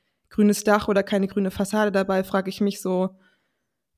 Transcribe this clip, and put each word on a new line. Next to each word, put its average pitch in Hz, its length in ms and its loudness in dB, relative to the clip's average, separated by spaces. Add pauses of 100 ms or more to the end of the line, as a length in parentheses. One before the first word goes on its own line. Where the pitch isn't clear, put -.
(300)
grünes 208 340 2
Dach 208 240 2
oder 196 160 2
keine 196 240 0
grüne 196 240 -2
Fassade 208 400 0
dabei, 190 320 0
frag 190 240 -2
ich 190 140 -6
mich 202 180 -2
so, 185 380 -2 (800)